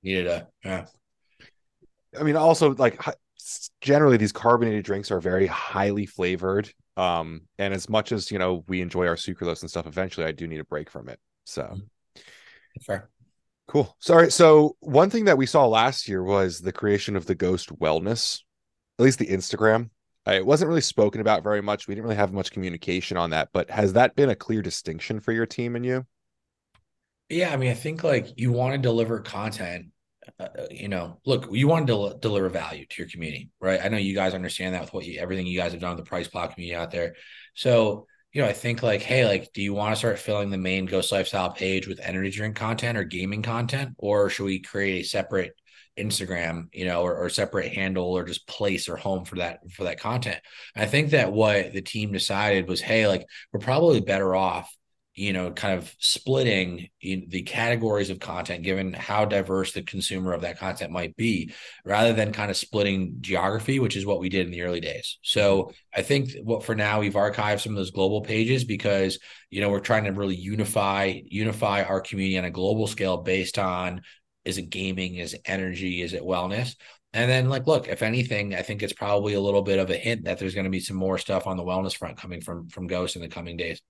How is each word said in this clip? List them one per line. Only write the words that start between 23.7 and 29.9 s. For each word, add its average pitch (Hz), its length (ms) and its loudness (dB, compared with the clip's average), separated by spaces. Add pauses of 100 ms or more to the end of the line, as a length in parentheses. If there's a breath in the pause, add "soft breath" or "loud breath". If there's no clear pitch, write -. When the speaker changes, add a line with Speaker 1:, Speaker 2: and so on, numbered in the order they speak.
Speaker 2:
has 101 240 2
that 120 220 6
been 139 140 4
a 104 40 2
clear 113 260 -4
distinction 87 580 -6
for 113 140 -2
your 113 140 2
team 120 300 -4
and 120 80 -4
you? 127 200 -2 (1300)
Speaker 1:
Yeah. 170 220 0
I 143 40 0
mean, 127 140 2
I 123 40 2
think, 160 300 -6
like, 143 340 2
you 120 140 2
wanna 127 260 0
deliver 117 420 2
content, 95 680 -8 (520)